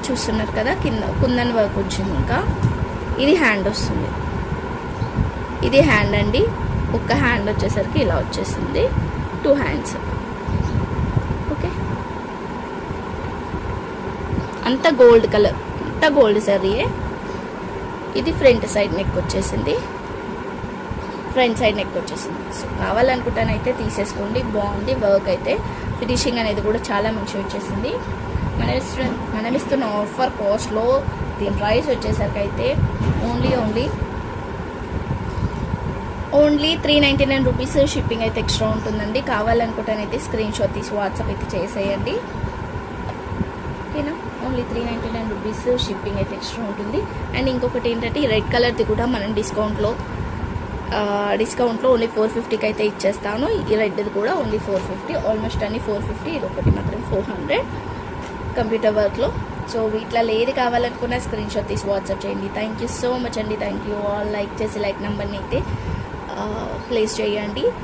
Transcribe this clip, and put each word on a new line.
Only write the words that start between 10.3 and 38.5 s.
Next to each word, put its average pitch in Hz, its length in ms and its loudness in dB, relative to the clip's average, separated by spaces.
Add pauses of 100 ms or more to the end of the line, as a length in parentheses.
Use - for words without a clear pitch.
ఓకే, 359 160 -2 (3000)
అంత 262 180 4 (140)
గోల్డ్ 233 340 12
కలర్, 208 240 4 (260)
అంత - 180 0 (140)
గోల్డ్ 214 300 6
సారీయే. 202 400 2 (1300)
ఇది 320 200 0
ఫ్రంట్ 233 340 6
సైడ్ 202 240 2
నెక్ 190 220 0
వచ్చేసింది, - 540 0 (1600)
ఫ్రంట్ 247 260 4
సైడ్ 214 200 4
నెక్ - 200 -4
వచ్చేసింది. - 400 -6 (180)
So - 60 -8 (160)
కావాలనుకుంటానైతే 240 920 2 (120)
తీసేసుకోండి, 208 580 -2 (160)
బాగుంది 202 380 0 (100)
వర్క్ 196 300 4
అయితే. - 200 0 (460)
ఫినిషింగ్ 240 420 0
అనేది 208 240 0
కూడా 220 220 2
చాలా 214 200 2 (100)
మంచిగా 196 260 -4
వచ్చేసింది. 196 480 -4 (680)
మన 226 80 2
ఇస్తున్న, 254 680 -2
మనం 226 200 -2
ఇస్తున్న 269 280 0
ఆఫర్ 208 460 0
కాస్ట్‌లో 220 760 2 (360)
దీని 202 180 0
ప్రైస్ 220 300 2
వచ్చేసరికి 208 520 0
అయితే 202 380 0 (540)
only, 240 180 2
only, 220 400 2 (2500)
only 302 380 4
త్రీ 294 180 6
నైంటీ 277 260 6
నైన్ 269 200 2
రూపీస్ 262 400 4
షిప్పింగ్ 233 360 0
అయితే 220 200 0
ఎక్స్ట్రా 220 260 0